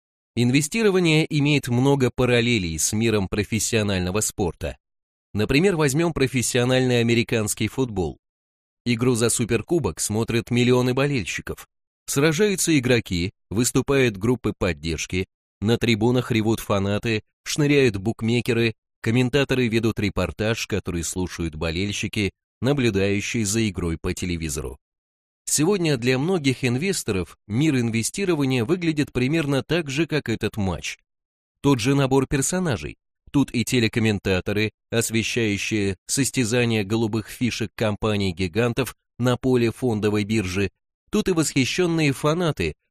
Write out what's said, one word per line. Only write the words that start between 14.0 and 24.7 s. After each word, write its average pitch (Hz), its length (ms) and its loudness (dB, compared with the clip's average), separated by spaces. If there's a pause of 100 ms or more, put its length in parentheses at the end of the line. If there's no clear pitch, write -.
группы 110 380 0
поддержки, 82 720 -4 (360)
на 113 160 2
трибунах 117 540 2
ревут 110 280 2
фанаты, 104 640 -2 (200)
шныряют 143 520 2
букмекеры, 113 800 0 (260)
комментаторы 127 680 2
ведут 110 300 0
репортаж, 104 680 -2
который 87 380 -4
слушают 85 500 -6
болельщики, 92 800 -4 (280)
наблюдающие 107 840 0
за 110 240 0
игрой 85 280 -4
по 92 160 -4
телевизору. 80 640 -6 (760)